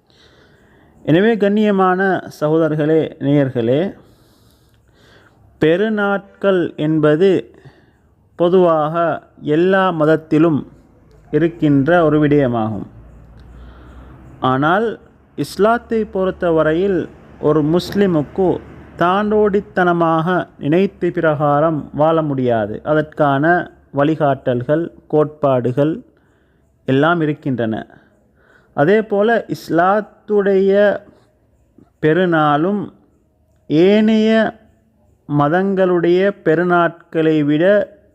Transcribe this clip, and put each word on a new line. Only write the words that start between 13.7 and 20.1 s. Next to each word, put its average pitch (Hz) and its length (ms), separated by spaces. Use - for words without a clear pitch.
ஆனால், 156 600
இஸ்லாத்தை 220 720
பொறுத்தவரையில் 180 1040
ஒரு 151 220
முஸ்லிமுக்கு 175 960
தாண்டோடித்தனமாக 180 1500